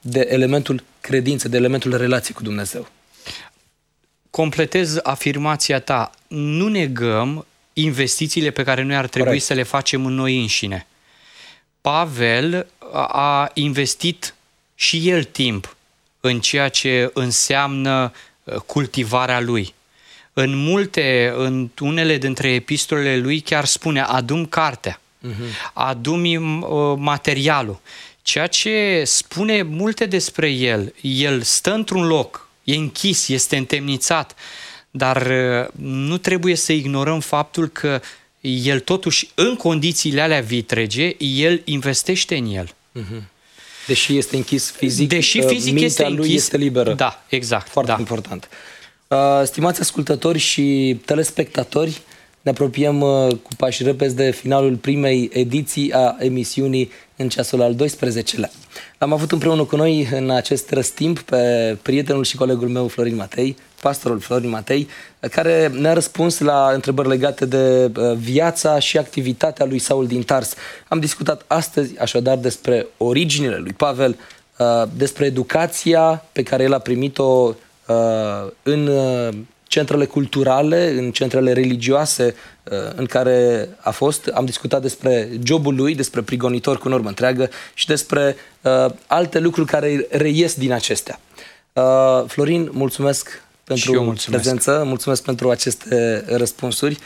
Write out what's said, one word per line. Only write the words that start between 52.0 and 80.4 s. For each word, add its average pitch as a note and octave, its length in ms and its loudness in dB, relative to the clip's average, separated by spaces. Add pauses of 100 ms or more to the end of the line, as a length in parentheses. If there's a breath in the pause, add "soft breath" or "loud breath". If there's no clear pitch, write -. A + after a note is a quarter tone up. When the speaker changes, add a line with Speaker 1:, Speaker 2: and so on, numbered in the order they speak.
Speaker 1:
ne D3 80 -2
apropiem, C#3+ 500 0
uh, C3+ 280 4 (140)
cu - 140 -18
pași B2+ 260 -2
repezi C3 320 0
de C3+ 160 2
finalul C3+ 460 2
primei C3+ 560 0
ediții C#3 600 -2
a B2+ 260 4
emisiunii B2+ 720 -2 (280 loud breath)
În C3 100 -2
ceasul B2 340 0
al A#2+ 120 4
doisprezecelea. A#2 760 -2 (480 loud breath)
L-am D3 140 0
avut D#3 200 0
împreună D#3+ 320 2
cu D3+ 120 -2
noi D3+ 360 2
în C3 180 0
acest C3 400 -2
răstimp D3 500 0
pe A#2+ 640 2
prietenul C#3 420 0
și - 120 -4
colegul B2 320 2
meu, B2 200 0
Florin A#2+ 280 -2
Matei, B2 400 -4 (240 loud breath)
pastorul B2+ 400 -2
Florin A#2+ 300 -2
Matei, C3+ 380 -2 (420 loud breath)
care D#3+ 380 4
ne-a C#3+ 240 2
răspuns E3 460 0
la C#3+ 360 4
întrebări C3+ 340 0
legate C3+ 360 0
de, B2+ 520 4
uh, A#2 200 2
viața D3+ 600 2
și C#3+ 200 2
activitatea C#3+ 680 -2
lui C3 120 0
Saul C3+ 280 0
din B2 160 -2
Tars. B2+ 320 0 (340 loud breath)
Am D#3+ 120 0
discutat D3+ 460 -2
astăzi, D3+ 520 -2
așadar, B2 380 0
despre A#2+ 500 0 (100)
originile C#3 600 0
lui F2 160 -8
Pavel, C3 440 0 (420 loud breath)
uh, A#2+ 80 2 (300)
despre C#3 300 0
educația D#3+ 1080 2
pe C#3 100 -2
care C3 200 0
el C3+ 100 4
a C3+ 60 2
primit-o, B2+ 760 2 (320 soft breath)
uh, A2 640 0 (120)
în, D3 240 0
uh, C3 420 0 (400)
centrele D3 360 2
culturale, C#3+ 920 2